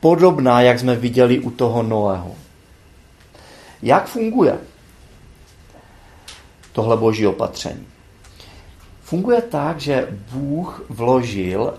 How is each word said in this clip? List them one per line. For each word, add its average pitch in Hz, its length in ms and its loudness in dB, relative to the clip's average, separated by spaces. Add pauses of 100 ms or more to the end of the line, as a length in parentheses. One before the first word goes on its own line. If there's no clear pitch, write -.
podobná, 156 600 4
jak 123 200 4
jsme 127 160 0
viděli 123 420 2
u 120 120 -6
toho 117 320 -2
Noého. 101 520 -4 (1500)
Jak 151 240 2
funguje 220 520 0 (2250)
tohle 113 240 0
boží 110 300 2
opatření? - 600 -4 (1200)
Funguje 233 360 0
tak, 151 380 -6
že 135 280 -2 (240)
Bůh 143 560 -6
vložil 110 920 -2